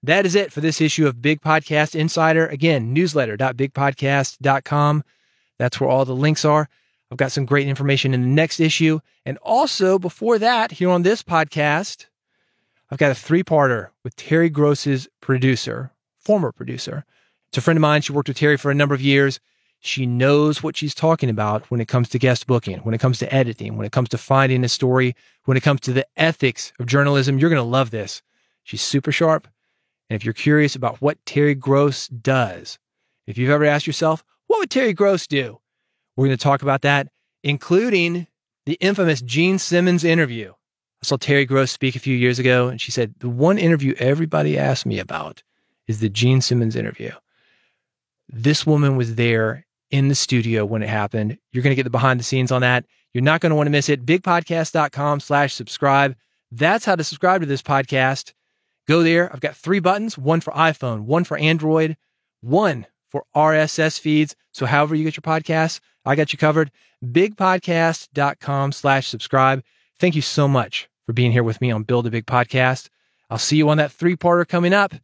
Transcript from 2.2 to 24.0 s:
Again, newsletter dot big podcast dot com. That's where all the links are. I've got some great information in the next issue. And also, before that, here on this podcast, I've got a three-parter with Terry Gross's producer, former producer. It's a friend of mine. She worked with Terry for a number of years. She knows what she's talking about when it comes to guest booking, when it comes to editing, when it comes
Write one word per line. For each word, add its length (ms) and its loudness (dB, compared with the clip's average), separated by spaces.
Again, 480 0
newsletter 420 0
dot 200 -2
big 180 -4
podcast 680 -2
dot 240 0
com. 400 0
That's 200 -2
where 120 0
all 160 4
the 100 -6
links 280 0
are. 240 2
I've 80 -14
got 140 -2
some 120 -2
great 240 0
information 460 0
in 80 0
the 40 0
next 340 2
issue. 400 2
And 120 -8
also, 600 2
before 400 -2
that, 340 0
here 180 0
on 120 2
this 200 2
podcast, 840 -2
I've 80 -10
got 120 2
a 40 0
three-parter 760 0
with 140 -12
Terry 320 0
Gross's 580 0
producer, 720 -2
former 320 0
producer. 540 -10
It's 100 -4
a 20 -2
friend 160 2
of 60 4
mine. 200 2
She 100 -8
worked 160 -4
with 100 -8
Terry 180 4
for 140 -2
a 40 0
number 200 2
of 80 -4
years. 360 2
She 260 -6
knows 560 2
what 140 -6
she's 180 -6
talking 360 0
about 400 -4
when 100 -2
it 80 -4
comes 220 0
to 80 -4
guest 280 2
booking, 340 -2
when 140 -4
it 60 -2
comes 180 0
to 160 -4
editing, 420 -2
when 100 -6
it 60 -10
comes 180 0